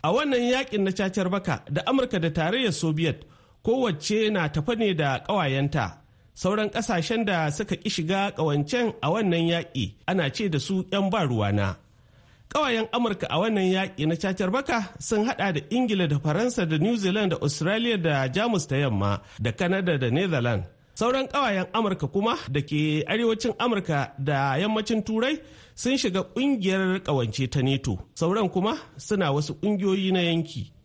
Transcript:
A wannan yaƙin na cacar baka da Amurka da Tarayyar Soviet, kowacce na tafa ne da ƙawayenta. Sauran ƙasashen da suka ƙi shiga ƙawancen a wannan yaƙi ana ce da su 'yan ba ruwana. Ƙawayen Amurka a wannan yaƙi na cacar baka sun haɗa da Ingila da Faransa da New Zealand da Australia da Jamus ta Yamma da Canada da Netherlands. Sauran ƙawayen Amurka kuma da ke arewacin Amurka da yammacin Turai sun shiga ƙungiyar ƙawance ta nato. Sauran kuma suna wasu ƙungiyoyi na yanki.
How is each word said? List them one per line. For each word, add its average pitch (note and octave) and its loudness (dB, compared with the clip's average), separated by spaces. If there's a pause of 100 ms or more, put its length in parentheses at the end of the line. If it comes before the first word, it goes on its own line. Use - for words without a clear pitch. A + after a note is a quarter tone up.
A D#3+ 2
wannan C4+ 2 (140)
yaƙin B3+ 0
na F#3+ 2
cacar F#3+ 0
baka F#3 -2 (100)
da D#3+ 0
Amurka B3+ 2
da D#3+ 0
Tarayyar F3+ 0
Soviet, D#3+ -2 (400)
kowacce G#3+ 0
na F3 2
tafa D#3+ 0
ne G#3+ 2
da D3 0
ƙawayenta. C#3 0 (380)
Sauran G#3+ 0
ƙasashen A3+ 0
da E3+ 2
suka F#3 -2
ƙi - -8
shiga G3 0
ƙawancen D#3 0
a C#3 0
wannan E3+ 2
yaƙi E3 -2 (120)
ana E3+ 0
ce - -2
da D#3 0
su F#3 -2
'yan G3 0
ba G3+ 2
ruwana. G2+ 0 (720)
Ƙawayen A#3 0
Amurka A#3 -2
a D3 0
wannan G3 2
yaƙi F#3 -2
na E3 2
cacar F#3+ -2
baka A#3+ 0 (100)
sun G#3+ 0
haɗa G3 0
da A#3+ 0 (100)
Ingila G#3+ 2
da C#3+ 0
Faransa F3+ 0
da D#3 2
New G#3 2
Zealand G3 0
da - 0
Australia G#3 0
da D3 0
Jamus G#3 0
ta C3 -2
Yamma G2+ 0 (180)
da A#2 0
Canada F3+ 0
da B2 0
Netherlands. B2 0 (260)
Sauran C4 0
ƙawayen A3 0
Amurka G3+ 0
kuma G#3+ 2 (160)
da C#3+ 2
ke D3+ 0
arewacin A3+ 0
Amurka F#3+ 0 (100)
da C3+ 0
yammacin G#3+ 0
Turai A#3+ -2 (340)
sun C4 0
shiga F#3+ 0 (120)
ƙungiyar F#3+ 0
ƙawance B2+ -2
ta C#3 0
nato. C3 0 (160)
Sauran F#3+ 0
kuma G#3+ 0 (220)
suna F#3 0
wasu D3 -2
ƙungiyoyi F#3+ 0
na F#3 4
yanki. E3 -2 (140)